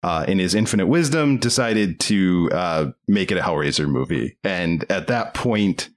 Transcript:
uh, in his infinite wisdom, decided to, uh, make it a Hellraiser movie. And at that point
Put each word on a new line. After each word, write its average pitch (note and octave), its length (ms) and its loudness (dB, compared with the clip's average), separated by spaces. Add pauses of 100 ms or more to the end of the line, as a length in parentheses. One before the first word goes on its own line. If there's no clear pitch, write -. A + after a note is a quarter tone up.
uh, E2 260 -2
in F#2+ 120 2
his F2+ 140 0
infinite G#2+ 340 2
wisdom, D3 500 2
decided A2 600 0
to, F#2 520 2
uh, D#2+ 380 0 (160)
make G3 240 2
it F#2+ 80 0
a E2 40 -2
Hellraiser D2+ 460 -2
movie. C2+ 540 -2
And E2+ 480 -2
at F#2+ 160 -2
that A#2+ 260 -2
point G#2+ 640 0